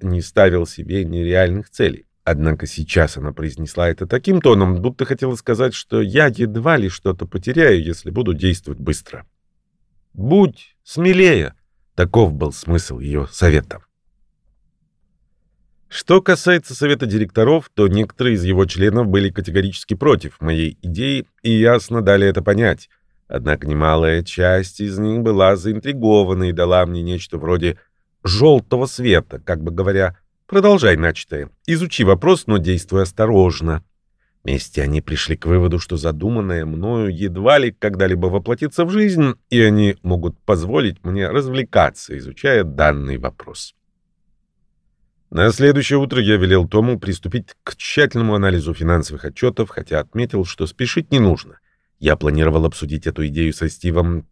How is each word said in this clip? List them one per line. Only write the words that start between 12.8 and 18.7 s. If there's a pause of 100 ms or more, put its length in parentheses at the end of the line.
ее
совета. (2000)
Что
касается
совета
директоров,
то
некоторые
из
его
членов